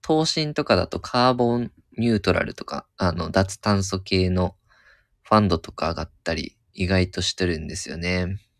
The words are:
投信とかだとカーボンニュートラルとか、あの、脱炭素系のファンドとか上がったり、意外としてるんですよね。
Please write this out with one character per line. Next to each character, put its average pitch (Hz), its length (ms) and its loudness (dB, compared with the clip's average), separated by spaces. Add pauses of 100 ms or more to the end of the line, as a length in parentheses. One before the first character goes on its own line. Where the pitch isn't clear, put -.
投 156 240 2
信 156 260 -2
と 147 140 -2
か 104 100 6
だ 87 100 2
と - 140 -6
カ 127 320 2
ー - 20 2
ボ 120 220 2
ン 117 160 -4 (240)
ニ 117 120 0
ュ 110 80 4
ー - 40 2
ト 92 140 2
ラ - 60 2
ル - 120 -4
と - 140 -14
か、 - 200 -10 (120)
あ 90 140 0
の、 82 180 -4
脱 95 280 2
炭 101 240 0
素 95 180 -4
系 92 280 0
の 90 280 0 (680)
フ - 140 2
ァ 107 40 8
ン 104 80 2
ド 82 100 2
と - 140 -10
か - 160 -4
上 85 60 -2
が 78 80 -6
っ 78 100 -10 (100)
た 82 120 -4
り、 - 240 -8 (160)
意 92 120 -4
外 92 240 2
と 90 120 -6
し - 100 -2
て 92 140 -2
る 85 120 0
ん 78 80 -8
で - 100 -8
す - 120 -10
よ - 80 -10
ね。 90 420 -2 (220)